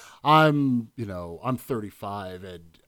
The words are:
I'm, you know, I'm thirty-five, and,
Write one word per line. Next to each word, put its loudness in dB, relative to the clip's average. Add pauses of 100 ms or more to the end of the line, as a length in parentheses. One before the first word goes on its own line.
(240)
I'm, 4
you -8
know, -10
I'm -2
thirty-five, -10
and, -18